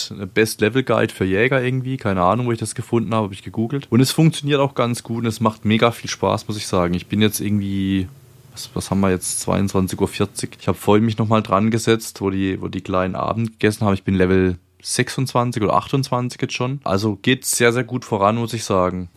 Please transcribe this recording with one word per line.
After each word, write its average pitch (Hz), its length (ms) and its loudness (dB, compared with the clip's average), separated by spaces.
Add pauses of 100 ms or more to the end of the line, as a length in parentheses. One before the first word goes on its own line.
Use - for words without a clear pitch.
(340)
Best 110 260 0
Level 117 240 2
Guide 113 300 0
für - 100 -4
Jäger 120 400 2
irgendwie, 127 320 -4
keine 98 260 -2
Ahnung, 107 260 2
wo 120 40 -2
ich 113 80 -4
das - 160 -8
gefunden 117 400 -2
habe, 110 120 0
hab 98 60 -8
ich - 100 -16
gegoogelt. 113 480 -4
Und 117 100 6
es 135 100 2
funktioniert 147 480 2
auch 139 160 0
ganz 120 280 -2
gut 117 160 -6
und 117 80 -2
es 107 120 -4
macht 110 240 0
mega 113 280 4
viel - 180 -10
Spaß, 101 400 -2
muss 107 80 -6
ich 101 100 -8
sagen. 87 280 2
Ich 87 100 -4
bin 107 160 0
jetzt 107 180 2
irgendwie, 98 680 0 (440)
was, - 220 -16
was - 160 -6
haben 95 120 2
wir 95 100 4
jetzt? - 300 -4
Zweiundzwanzig 95 600 0
Uhr 98 60 4
vierzig. - 520 -6
Ich - 80 -6
hab 95 80 0
vorhin 107 300 4
mich 110 140 0
nochmal 110 240 2
dran 104 260 2
gesetzt, 113 500 0
wo 98 120 -2
die, 95 300 -2
wo 95 60 -8
die 92 140 -6
Kleinen 92 340 -2
Abend 110 440 -2
gegessen 107 260 2
haben. 98 80 4
Ich 98 100 -2
bin 95 120 0
Level 92 420 4 (240)
sechsundzwanzig 123 800 -2
oder 101 140 2
achtundzwanzig 123 640 -2
jetzt 127 140 -4
schon. 135 280 -6
Also 101 380 -2
geht 127 240 0
sehr, 120 280 2
sehr 123 100 0
gut 120 220 -6
voran, 104 320 2
muss 117 160 -4
ich 113 100 -6
sagen. 90 540 0